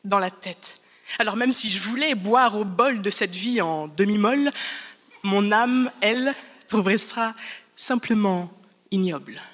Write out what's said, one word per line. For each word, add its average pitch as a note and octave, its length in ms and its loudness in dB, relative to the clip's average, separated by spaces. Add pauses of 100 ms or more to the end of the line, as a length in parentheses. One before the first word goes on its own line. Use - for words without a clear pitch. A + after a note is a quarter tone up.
dans G3 140 2
la F#3 120 0
tête. - 500 -12 (380)
Alors G#3+ 160 0
même B3 160 0
si A3+ 180 2
je F#3+ 100 -4
voulais B3 360 -2
boire G#3+ 400 4
au G#3+ 80 -2
bol G#3+ 380 0
de G3 100 0
cette F#3 240 0
vie A3 240 -2
en D#3 300 -2
demi-molle, G#3 640 2 (720)
mon G3+ 280 2
âme, B3 480 2
elle, B3+ 340 0 (360)
trouverait G3+ 280 2
ça A3+ 380 0 (400)
simplement G3+ 800 0 (360)
ignoble. E3 520 -2 (120)